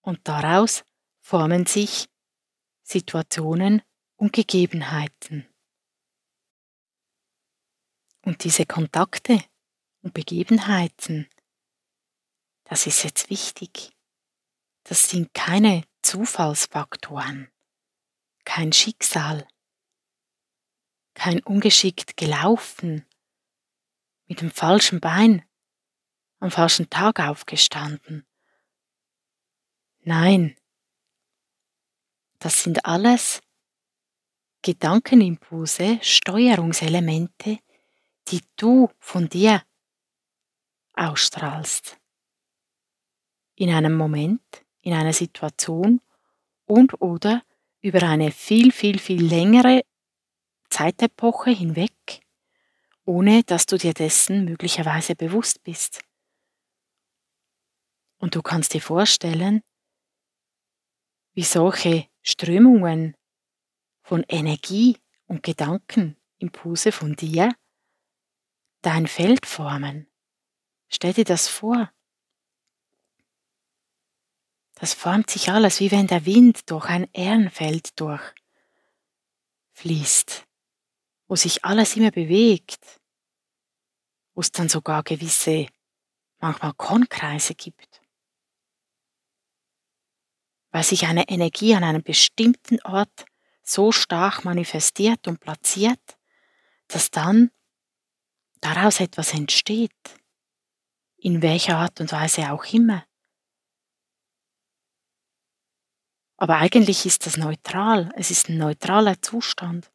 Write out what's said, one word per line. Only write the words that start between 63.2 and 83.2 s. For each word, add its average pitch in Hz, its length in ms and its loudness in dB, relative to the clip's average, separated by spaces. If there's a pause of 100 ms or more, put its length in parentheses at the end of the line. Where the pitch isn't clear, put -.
von - 260 -2
Energie 170 720 0 (280)
und 170 160 -10
Gedankenimpulse 170 1500 -4
von 151 240 -6
dir 165 380 0 (1300)
dein 160 240 0
Feld 208 400 0
formen. 143 600 -8 (800)
Stell - 260 -4
dir 226 100 2
das 175 240 0
vor. 226 420 -4 (2750)
Das - 180 -8
formt 196 380 -2
sich - 200 -4
alles, 208 300 4
wie 196 100 2
wenn 202 160 2
der 170 200 0
Wind 226 440 6
durch 160 160 -6
ein 175 280 -4
Ährenfeld 180 840 -2 (1800)
durchfließt, - 680 -4 (840)
wo 190 80 -4
sich - 280 -2
alles 208 320 0
immer 220 140 4
bewegt, 185 920 0 (1300)